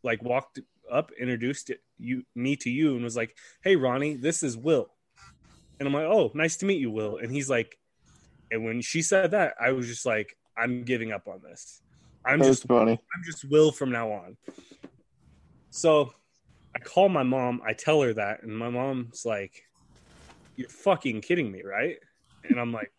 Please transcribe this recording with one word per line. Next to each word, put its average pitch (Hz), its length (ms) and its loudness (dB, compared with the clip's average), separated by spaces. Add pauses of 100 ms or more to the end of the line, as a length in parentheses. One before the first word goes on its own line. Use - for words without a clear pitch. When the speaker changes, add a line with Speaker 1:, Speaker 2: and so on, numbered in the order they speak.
Speaker 1:
like, 113 180 -2
walked 123 380 -4 (320)
up, 147 280 -2
introduced 127 500 -4
it, - 120 -8 (160)
you, 127 260 -6 (120)
me 127 220 -2
to - 120 -6
you 143 260 0
and 120 80 -4
was 117 120 -6
like, 117 200 -4 (260)
'Hey, 190 160 4
Ronnie, 135 380 0
this 151 280 -2
is 123 140 -2
Will.'" 135 320 2 (920)
And 139 80 -4
I'm 139 60 0
like, 151 120 0
"Oh, 170 280 4
nice 160 240 0
to 190 80 -6
meet 196 140 2
you, 123 120 -2
Will." 107 260 -4
And 117 140 -8
he's 135 180 -4
like, 117 280 0 (760)
and 113 140 -4
when 117 160 -4
she 165 200 -4
said 185 300 2
that, 185 280 0
I 120 120 2
was 127 160 -2
just 120 180 -10
like, 107 320 -2 (200)
"I'm 123 260 -2
giving 113 300 -4
up 98 140 -10
on 95 140 -14
this. - 400 -20 (440)
I'm 135 140 2
Speaker 2:
That's 135 100 8 (100)
Speaker 1:
just, - 80 -16
Speaker 2:
funny. 113 260 6
Speaker 1:
I'm 175 320 -6
just 165 240 -14
Will 151 220 6
from 135 200 -4
now 117 200 -4
on." 92 260 -12 (1300)
So 151 440 2 (640)
I - 40 -6
call 190 300 4
my 156 140 2
mom, 123 420 0
I 110 80 -4
tell 151 280 2
her 120 120 2
that, 104 300 -4
and 107 140 -10
my 117 120 -6
mom's 123 560 -6
like, 104 380 -6 (920)
"You're 127 140 -12
fucking 135 520 0
kidding 160 300 -2
me, 92 120 -14
right?" 98 340 -4 (520)
And 123 100 2
I'm 120 140 -4
like 107 260 -10